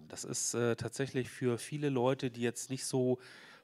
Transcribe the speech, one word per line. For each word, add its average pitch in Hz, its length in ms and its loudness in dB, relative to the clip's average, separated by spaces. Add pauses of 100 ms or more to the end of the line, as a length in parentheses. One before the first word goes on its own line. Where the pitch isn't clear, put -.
Das - 160 -10
ist, - 300 -4
äh, 117 240 2
tatsächlich 120 520 -2
für 120 280 0
viele 147 320 -2
Leute, 131 420 2
die 117 80 -10
jetzt 120 300 -2
nicht 131 160 -4
so 127 340 2 (440)